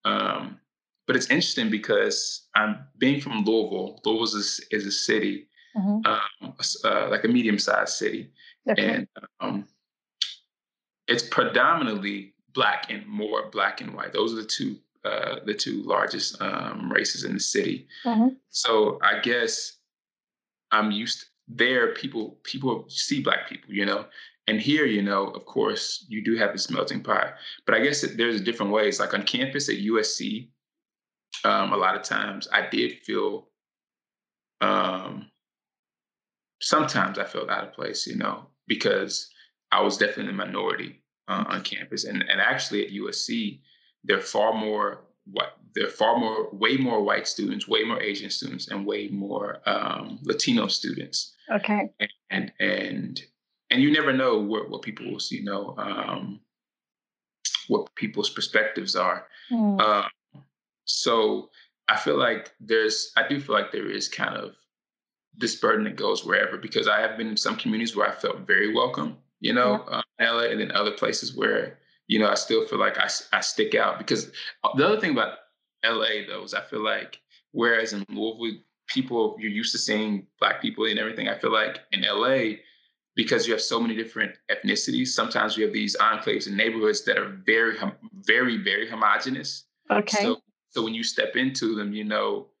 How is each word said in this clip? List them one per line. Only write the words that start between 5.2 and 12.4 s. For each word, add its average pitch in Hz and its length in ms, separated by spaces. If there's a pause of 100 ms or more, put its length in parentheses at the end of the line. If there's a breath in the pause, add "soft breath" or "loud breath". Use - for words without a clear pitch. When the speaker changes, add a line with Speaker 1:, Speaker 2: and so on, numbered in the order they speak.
Speaker 2:
Mm-hmm. 208 300
Speaker 1:
um, 107 500
a - 20
s-, - 240
uh, 104 280
like 107 140
a - 20
medium-sized 113 680
city. - 380 (360 soft breath)
Speaker 2:
Okay. 147 280
Speaker 1:
And, 101 120 (320)
um, 101 280 (1400)
it's 123 140
predominantly 113 1120 (200)